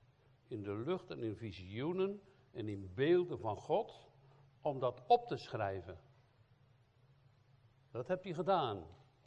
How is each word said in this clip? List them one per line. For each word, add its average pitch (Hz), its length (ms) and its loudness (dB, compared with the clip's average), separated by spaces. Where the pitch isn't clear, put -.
in 107 160 -6
de 101 100 -2
lucht 151 360 -4
en 143 100 -8
in 110 160 -2
visioenen 127 840 -2
en 110 160 -6
in 98 260 -6
beelden 165 460 4
van 107 180 -2
God, - 520 -2
om 139 180 -2
dat 123 280 0
op 240 200 8
te 127 100 -2
schrijven. 98 600 -4
Dat 117 160 -4
heb 185 160 0
hij 185 100 -6
gedaan. 147 520 2